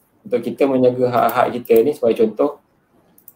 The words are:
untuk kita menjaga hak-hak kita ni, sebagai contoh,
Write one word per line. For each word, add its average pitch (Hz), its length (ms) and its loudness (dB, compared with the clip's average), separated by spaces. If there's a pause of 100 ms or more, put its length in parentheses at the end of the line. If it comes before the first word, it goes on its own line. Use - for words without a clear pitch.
(220)
untuk 117 200 -4
kita 120 280 -2
menjaga 127 400 2
hak-hak 117 360 0 (120)
kita 120 240 0
ni, 135 160 0
sebagai 113 280 0
contoh, 143 360 -4 (720)